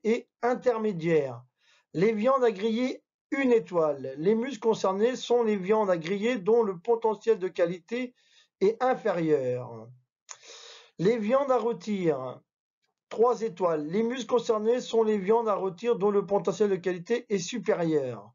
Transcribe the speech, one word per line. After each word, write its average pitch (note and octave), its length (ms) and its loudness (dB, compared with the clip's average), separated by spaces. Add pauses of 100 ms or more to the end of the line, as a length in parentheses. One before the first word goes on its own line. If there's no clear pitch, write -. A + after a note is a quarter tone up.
est A#3 240 0 (120)
intermédiaire. F#3 1000 0 (480)
Les G3 220 2
viandes B3 320 2
à A#3 80 4
griller A3+ 500 -2 (260)
une C#4 220 2
étoile. D#3 680 0
Les F3+ 180 2
muscles A#3 260 -4
concernés G#3+ 560 0
sont A#3+ 260 0
les G#3+ 140 0
viandes G3+ 320 0
à F3+ 80 4
griller G3+ 400 -2
dont A3 260 2
le F#3+ 160 -4
potentiel A3 600 0
de F3+ 100 -4
qualité F#3 680 -4 (460)
est F#3+ 200 2
inférieur. C3 1080 0 (1080)
Les G#3 200 2
viandes B3+ 340 0
à B3+ 60 4
rôtir, E3+ 800 -2 (680)
trois A3+ 320 2
étoiles. E3+ 460 -2
Les F#3 140 0
muscles A#3 280 -4
concernés A#3 500 2
sont A3+ 240 0
les G#3+ 140 2
viandes A3 320 2
à G3 60 2
rôtir F#3+ 420 -2
dont G3 120 2
le G3+ 160 2
potentiel G3+ 440 0
de F#3+ 80 2
qualité F3+ 500 -4
est G3+ 100 -2
supérieur. D#3+ 960 -2